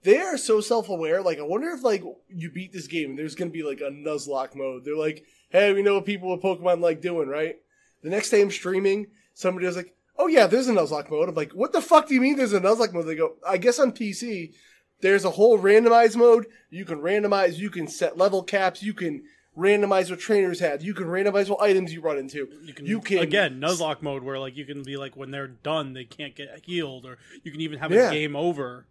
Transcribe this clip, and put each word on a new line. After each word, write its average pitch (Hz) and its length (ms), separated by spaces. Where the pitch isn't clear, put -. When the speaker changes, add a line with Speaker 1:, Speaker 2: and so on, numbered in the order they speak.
Speaker 1:
"They 208 160
are 359 200
so 214 240
self-aware. 185 580
Like, 170 180
I 147 40
wonder 220 300
if, 254 100
like, 208 200
you 165 200
beat 180 220
this 165 140
game 151 240
and 135 80
there's 156 160
gonna 175 160
be, 160 120
like, 143 200
a 139 80
Nuzlocke 143 640
mode." 131 320
They're 151 100
like, 156 300
"Hey, 196 240
we 196 80
know 202 140
what 190 100
people 185 240
with 180 100
Pokemon 180 400
like 165 220
doing, 165 260
right?" 156 320
The 151 80
next 208 220
day 214 100
I'm 202 100
streaming, 196 580
somebody 180 320
was 175 100
like, 180 180
"Oh 370 100
yeah, 277 200
there's 247 220
a 233 40
Nuzlocke 151 380
mode." 160 180
I'm 160 60
like, 160 180
"What 190 220
the 339 80
fuck 311 260
do 269 60
you 247 80
mean 277 160
there's 220 160
a 190 60
Nuzlocke 208 340
mode?" 170 120
They 160 80
go, 160 220
"I 185 120
guess 240 200
on 269 140
P 208 220
C 196 400
there's 185 240
a 185 60
whole 220 300
randomized 226 560
mode. 233 280
You 185 140
can 165 140
randomize, 196 580
you 196 140
can 170 160
set 165 320
level 190 240
caps, 185 400
you 208 100
can 156 300
randomize 196 540
what 180 80
trainers 190 400
have, 156 240
you 202 100
can 185 140
randomize 196 420
what 214 140
items 190 300
you 165 80
run 151 180
into." 135 300
Speaker 2:
You 143 100
can, 143 100
Speaker 1:
You 208 160
can 190 180
Speaker 2:
again, 160 420
Nuzlocke 160 420
mode 135 220
where, 135 160
like, 135 160
you 143 100
can 143 160
be 139 140
like, 139 200
when 135 140
they're 139 160
done, 139 460
they 127 120
can't 139 300
get 143 300
healed, 139 420
or 127 100
you 156 80
can 151 80
even 151 180
have 160 140
Speaker 1:
Yeah. 220 180
Speaker 2:
a - 20
game 151 220
over. 143 560